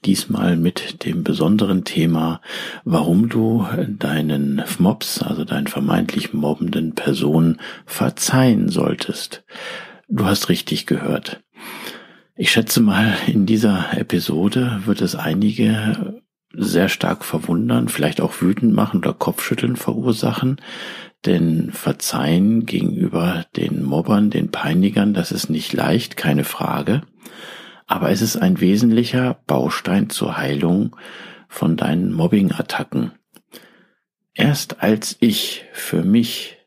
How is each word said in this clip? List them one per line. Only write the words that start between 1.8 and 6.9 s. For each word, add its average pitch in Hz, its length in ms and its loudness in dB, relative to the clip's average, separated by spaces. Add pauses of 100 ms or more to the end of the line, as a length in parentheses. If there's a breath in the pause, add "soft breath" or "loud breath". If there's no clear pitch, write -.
Thema, 82 560 0 (440 loud breath)
warum 101 440 2
du 113 380 2 (200)
deinen 73 760 -2
fmops, - 560 0
also - 240 -4
deinen 71 220 -4
vermeintlich - 680 -2
mobbenden 76 640 -2